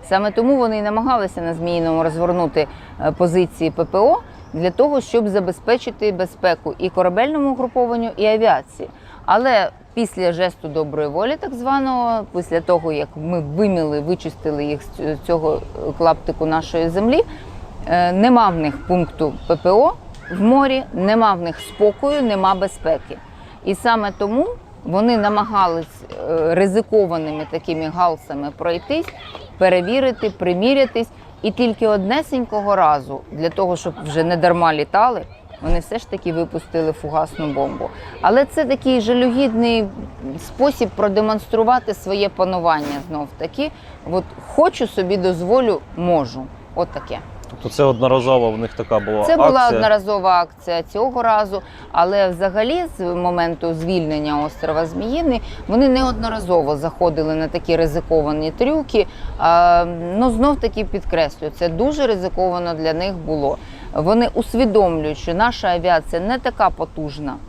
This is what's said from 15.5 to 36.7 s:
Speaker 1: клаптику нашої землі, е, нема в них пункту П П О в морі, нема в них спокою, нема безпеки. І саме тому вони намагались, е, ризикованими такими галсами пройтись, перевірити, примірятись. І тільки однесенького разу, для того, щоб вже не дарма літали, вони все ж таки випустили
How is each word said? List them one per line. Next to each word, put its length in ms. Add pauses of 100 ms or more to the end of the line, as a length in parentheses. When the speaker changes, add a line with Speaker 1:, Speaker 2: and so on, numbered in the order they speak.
Speaker 1:
клаптику 480
нашої 440
землі, 340 (640)
е, 240
нема 380
в 60
них 320
пункту 460 (140)
П 80
П 160
О 220 (380)
в 100
морі, 420 (100)
нема 400
в 80
них 180
спокою, 640
нема 340
безпеки. 640 (480)
І 100
саме 420
тому 300 (360)
вони 340
намагались, 840 (280)
е, 260
ризикованими 960
такими 440
галсами 640
пройтись, 500 (500)
перевірити, 720
примірятись. 760 (340)
І 100
тільки 360
однесенького 880
разу, 440 (120)
для 180
того, 260
щоб 180 (100)
вже 200
не 140
дарма 360
літали, 480 (400)
вони 180
все 200
ж 100
таки 240
випустили 580